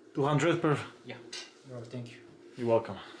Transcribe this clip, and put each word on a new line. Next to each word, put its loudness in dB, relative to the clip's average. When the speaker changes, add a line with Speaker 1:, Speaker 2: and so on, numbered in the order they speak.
Speaker 1:
Two 4
hundred 4
perf- 2
Speaker 2:
Yeah. -12
Well, -12
thank -10
you. -20
Speaker 1:
You're -4
welcome. 2